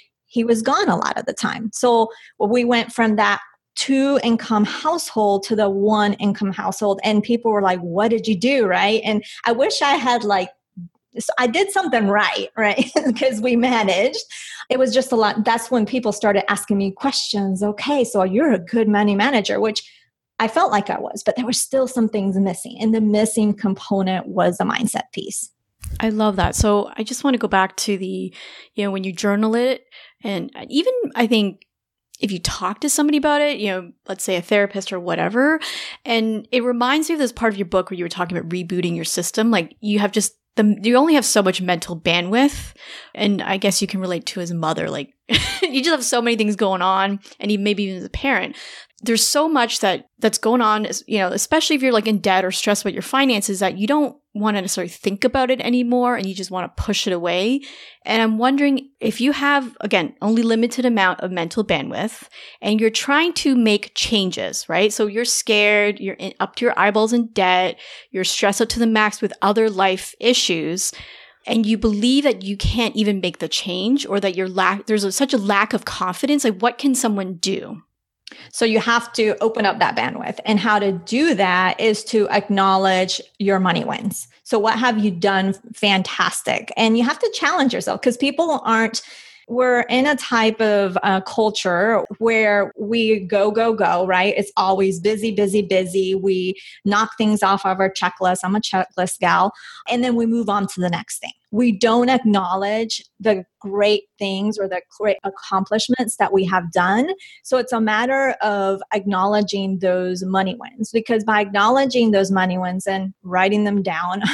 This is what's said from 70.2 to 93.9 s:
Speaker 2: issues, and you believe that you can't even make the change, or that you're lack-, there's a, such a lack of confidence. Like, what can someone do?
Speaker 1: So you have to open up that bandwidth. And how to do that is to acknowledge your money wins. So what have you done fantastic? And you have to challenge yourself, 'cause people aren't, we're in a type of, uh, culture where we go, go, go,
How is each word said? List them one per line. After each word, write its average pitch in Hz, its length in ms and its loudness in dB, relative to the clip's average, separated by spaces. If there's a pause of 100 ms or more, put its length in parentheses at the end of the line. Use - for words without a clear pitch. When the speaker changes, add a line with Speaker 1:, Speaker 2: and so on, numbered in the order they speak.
Speaker 2:
issues, 175 720 0 (540)
and 226 200 0
you 220 100 2
believe 233 480 2
that 208 180 0
you 196 140 -6
can't 220 400 0
even 208 240 0
make 180 180 -4
the 165 100 -6
change, 202 580 -2
or 196 120 -2
that 190 160 -2
you're 185 140 -4
lack-, 185 380 0
there's 214 180 0
a, 190 80 -2
such 277 220 0
a 247 40 4
lack 202 360 0
of 208 100 -2
confidence. 254 580 -2
Like, 214 160 0
what 233 200 0
can 277 160 2
someone 202 400 -2
do? 190 480 -6 (680)
Speaker 1:
So - 140 -2
you 220 160 4
have 233 340 0
to 214 260 2
open 220 260 0
up 196 120 0
that 190 180 2
bandwidth. 214 480 -6
And 208 140 2
how 214 200 2
to 202 140 0
do 254 420 0
that 185 440 2
is 214 260 0
to 214 260 2
acknowledge 190 920 2 (180)
your 196 220 2
money 175 240 0
wins. - 420 -6 (180)
So 226 140 0
what 220 200 0
have 240 200 2
you 208 120 2
done 190 440 0 (200)
fantastic? - 1040 -2
And 220 200 4
you 233 80 4
have 277 140 0
to 453 160 -2
challenge 294 400 0
yourself, 175 260 -4
'cause 247 160 0
people 285 480 0
aren't, 226 380 0 (440)
we're 247 360 2
in 254 240 2
a 294 100 2
type 220 440 0
of, 202 420 2
uh, 190 180 2
culture 208 800 0 (160)
where 214 600 2
we 220 420 0
go, 202 300 0
go, 226 240 2
go, 185 320 2